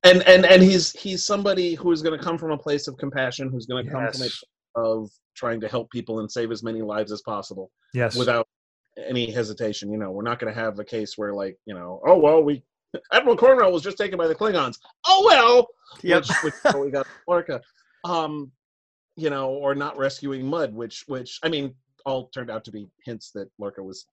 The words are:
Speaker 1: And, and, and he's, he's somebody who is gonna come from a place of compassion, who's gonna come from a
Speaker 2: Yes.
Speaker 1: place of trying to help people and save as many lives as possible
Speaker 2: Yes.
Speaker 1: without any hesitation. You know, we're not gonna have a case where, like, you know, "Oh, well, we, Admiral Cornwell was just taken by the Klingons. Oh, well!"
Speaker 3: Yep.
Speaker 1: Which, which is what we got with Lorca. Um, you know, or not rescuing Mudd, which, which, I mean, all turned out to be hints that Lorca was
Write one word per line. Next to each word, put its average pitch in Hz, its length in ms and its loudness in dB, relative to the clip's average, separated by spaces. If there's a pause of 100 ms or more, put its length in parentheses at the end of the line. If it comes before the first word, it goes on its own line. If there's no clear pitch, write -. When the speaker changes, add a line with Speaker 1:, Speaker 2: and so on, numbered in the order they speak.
Speaker 1:
And, 180 220 8
and, 185 200 10
and 185 160 6
he's, 185 300 4
he's 185 320 -10
somebody 190 500 -2
who 175 180 -2
is 160 100 0
gonna 156 160 -4
come 165 200 -6
from 160 140 -6
a 143 60 -6
place 147 300 -4
of 131 80 -14
compassion, 131 540 -6
who's 123 160 -8
gonna 127 180 -6
come 139 80 -10
from 131 100 -6
a 117 40 -4
Speaker 2:
Yes. 113 120 -6
Speaker 1:
place 123 240 -8 (340)
of 113 340 -4 (240)
trying 117 260 -6
to 107 80 -8
help 117 220 -8
people 110 300 -8
and 107 100 -8
save 117 220 -6
as 107 100 -10
many 113 200 -8
lives 104 300 -6
as 104 100 -12
possible 98 480 -12 (240)
Speaker 2:
Yes. 120 220 -2
Speaker 1:
without 120 300 0 (520)
any 120 320 -6
hesitation. 107 600 -6
You 107 80 -6
know, 101 120 -8
we're 98 120 -8
not 120 160 -6
gonna 110 160 -6
have 113 240 -6
a 104 60 -10
case 107 320 -8
where, 104 180 -6
like, 98 300 -8
you 104 100 -14
know, 90 320 -14
"Oh, 180 120 10
well, 156 240 6
we, 143 200 0 (500)
Admiral 247 240 4
Cornwell 240 360 6
was 165 100 -2
just 185 160 -10
taken 196 200 -4
by 170 80 0
the 160 80 2
Klingons. 165 420 -2 (300)
Oh, 381 180 6
well!" 247 420 8 (360)
Speaker 3:
Yep. 175 220 4
Speaker 1:
Which, - 60 -6 (140)
which 151 100 -2
is - 60 -20 (140)
what 139 100 -2
we 143 60 -4
got 135 160 -4
with - 100 -20 (100)
Lorca. 170 340 -2 (440)
Um, 151 480 -4 (640)
you 156 140 -4
know, 135 200 -4
or 139 240 -2
not 143 240 -6
rescuing 135 480 -6
Mudd, 143 260 -4
which, 113 360 -12
which, 127 340 -10
I 160 60 -2
mean, 139 260 -4 (300)
all 131 240 -6
turned 120 220 -12
out 110 160 -10
to 110 40 -20
be 104 180 -16 (160)
hints 117 280 -14
that 98 160 -12 (100)
Lorca 98 240 -12
was 95 300 -16